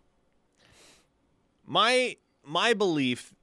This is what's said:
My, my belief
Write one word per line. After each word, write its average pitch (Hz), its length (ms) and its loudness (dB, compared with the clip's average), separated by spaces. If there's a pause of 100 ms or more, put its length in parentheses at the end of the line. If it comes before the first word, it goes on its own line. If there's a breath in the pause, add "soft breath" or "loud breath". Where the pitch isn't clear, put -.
(1700 soft breath)
My, 226 500 0 (260)
my 180 300 0
belief 156 720 -2